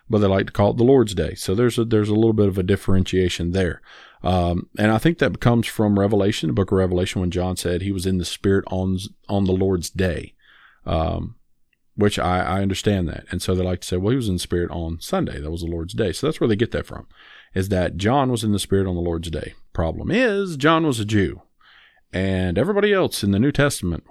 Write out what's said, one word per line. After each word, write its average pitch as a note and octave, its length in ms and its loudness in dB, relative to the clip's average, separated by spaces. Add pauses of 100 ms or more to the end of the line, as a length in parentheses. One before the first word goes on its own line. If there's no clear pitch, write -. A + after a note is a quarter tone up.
but A2 100 2
they G#2 100 4
like F#2+ 180 2
to - 60 -12
call G2+ 180 4
it A2 60 -2
the A#2 80 4
Lord's A#2+ 300 6
Day. E2 200 -4
So - 220 -4
there's A#2+ 200 2
a, A#2 80 2
there's G#2+ 260 2
a G#2 40 2
little A2 200 4
bit G#2+ 120 4
of F#2+ 100 0
a G2 60 0
differentiation F#2 880 2
there. F2+ 300 -2 (420)
Um, F2 460 0 (100)
and G#2+ 140 4
I A2 60 2
think E3 200 2
that B2 220 -2
comes A#2 260 2
from G#2 320 2
Revelation, G2+ 500 2
the - 40 0
book G#2 180 0
of F#2+ 80 2
Revelation, F#2 420 0
when F2+ 120 -2
John F2+ 240 -2
said F2 260 -4
he G2 80 -4
was F#2+ 160 -4
in F#2+ 120 0
the F2 60 -2
Spirit G2 440 0
on, F#2 300 -2 (300)
on G2+ 180 0
the F#2 60 2
Lord's F#2+ 380 0
day, E2+ 440 -4 (520)
um, E2+ 480 -4 (600)
which G#2 200 2
I, F2+ 220 0 (200)
I G2 40 0
understand F#2+ 460 0
that. - 240 -10
And F2+ 100 -4
so F#2 140 0
they F#2 80 0
like F2+ 160 -2
to - 80 -14
say, F2+ 80 -2
"Well, F#2+ 160 0
he C3+ 40 0
was A#2+ 120 -2
in F#2 80 0
the - 40 -2
Spirit F2 300 -2
on E2 300 -8
Sunday. - 400 -6
That D2 100 -8
was E2+ 120 -8
the E2 80 -6
Lord's E2+ 240 -8
day." G#2 180 0
So - 160 -4
that's D#3 120 -4
where - 80 2
they A2 60 2
get G#2 180 0
that D2 140 -4
from, - 220 -16 (480)
is F#2+ 140 -2
that - 260 0
John B2+ 340 2
was A2+ 140 -2
in G#2+ 80 0
the G#2 80 0
Spirit G2 260 0
on F2+ 80 -2
the F2 60 -2
Lord's E2+ 300 -4
day. - 240 -8 (180)
Problem E2 400 -4
is, G3+ 440 0
John D#3+ 300 2
was B2 140 0
a G#2 40 -4
Jew, G2+ 380 0 (720)
and F#2 460 -2
everybody G3+ 340 2
else F3 300 0
in G2+ 100 2
the G2 60 2
New C#3 140 4
Testament F#2+ 580 -2